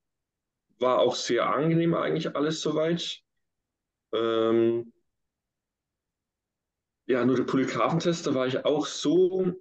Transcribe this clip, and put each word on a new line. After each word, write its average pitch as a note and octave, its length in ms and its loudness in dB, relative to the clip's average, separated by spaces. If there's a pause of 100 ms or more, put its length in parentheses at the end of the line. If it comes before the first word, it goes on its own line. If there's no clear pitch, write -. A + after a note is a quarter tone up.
(800)
War B2+ 200 2
auch B2 160 2
sehr G#2+ 380 -2
angenehm E3 400 2
eigentlich E3 420 -2
alles D#3 260 -2
soweit. D#3+ 600 -2 (920)
Ähm, A2+ 760 0 (2250)
ja, B2 180 0
nur C3 100 2
der B2 80 0
Polygraphentest, C#3 840 -2
da C3+ 60 0
war B2+ 140 0
ich B2+ 180 -2
auch D3 200 2
so F3+ 760 0